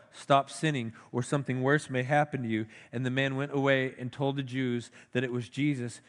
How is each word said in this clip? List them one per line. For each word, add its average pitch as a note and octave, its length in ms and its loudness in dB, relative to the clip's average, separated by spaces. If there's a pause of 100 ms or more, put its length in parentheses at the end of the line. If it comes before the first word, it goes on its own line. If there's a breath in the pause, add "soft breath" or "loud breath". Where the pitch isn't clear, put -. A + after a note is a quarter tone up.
(120)
Stop - 380 4
sinning, C3 420 -2 (200 loud breath)
or B2 100 -2
something C3 400 -2
worse C#3 280 2
may C3 140 0
happen D3 380 2
to A#2 80 -4
you." A2 160 0 (260 loud breath)
And A#2+ 140 -4
the B2 60 -2
man C3+ 240 0
went C#3 180 -4
away C3+ 460 2
and B2+ 120 -6
told C#3 240 -2
the C#3 80 -2
Jews B2 460 -2 (220 loud breath)
that B2 120 0
it B2+ 80 -2
was A#2+ 160 -4
Jesus C3+ 600 -2